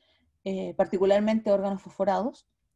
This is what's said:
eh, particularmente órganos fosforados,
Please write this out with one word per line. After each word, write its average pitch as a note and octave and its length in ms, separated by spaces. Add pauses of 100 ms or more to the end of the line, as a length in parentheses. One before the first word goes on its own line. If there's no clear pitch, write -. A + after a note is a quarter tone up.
(460)
eh, F#3+ 300
particularmente G#3 760
órganos G3 300
fosforados, G3 640 (280)